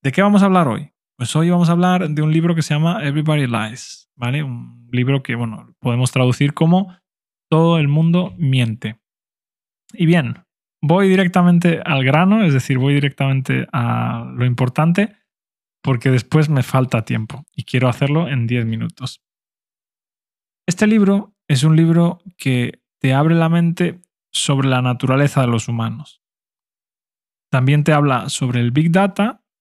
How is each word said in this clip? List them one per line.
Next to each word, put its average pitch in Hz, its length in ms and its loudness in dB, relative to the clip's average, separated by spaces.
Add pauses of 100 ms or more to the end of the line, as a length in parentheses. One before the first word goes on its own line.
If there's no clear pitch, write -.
¿De 135 80 -2
qué 185 100 0
vamos 202 220 4
a - 20 4
hablar 180 220 2
hoy? 127 240 -6 (260)
Pues 123 180 -6
hoy 165 140 2
vamos 175 200 2
a - 20 2
hablar 180 400 0
de 147 100 -4
un 156 100 0
libro 165 220 0
que 165 80 -2
se 147 140 -2
llama 160 280 -2
Everybody 147 440 -2
Lies, 110 680 -8
¿vale? 131 280 -4
Un 120 480 -12
libro 131 320 -2
que, 127 100 -8
bueno, 117 460 -8
podemos 123 320 -2
traducir 131 420 0
como 185 420 0 (540)
Todo 165 300 2
el 143 80 0
mundo 165 500 0
miente. 120 640 -2 (920)
Y 190 120 -4
bien, 156 400 0 (340)
voy 185 300 2
directamente 175 760 2
al 135 200 -2
grano, 185 400 2
es 151 100 2
decir, 131 240 0
voy 135 160 2
directamente 135 800 -2
a 117 600 -4
lo 123 100 -2
importante, 151 720 0 (680)
porque 131 300 0
después 147 380 2
me 139 120 0
falta 123 420 -2
tiempo 117 420 -8 (100)
y - 80 -12
quiero 127 260 0
hacerlo 147 380 -2
en 120 180 -4
diez 120 220 -2
minutos. 113 560 -8 (1400)
Este 180 180 0
libro 208 480 2 (140)
es 135 160 0
un 156 120 4
libro 165 440 2 (180)
que 123 460 -4 (160)
te 131 160 0
abre 156 180 2
la 165 160 2
mente 170 520 -2 (280)
sobre 135 380 -2
la 127 160 0
naturaleza 131 580 0
de 123 60 2
los 117 200 -2
humanos. 117 540 -8 (1300)
También 139 340 2
te 160 80 2
habla 143 380 2
sobre 123 300 -4
el 120 100 0
Big 156 220 0
Data 196 500 0 (200)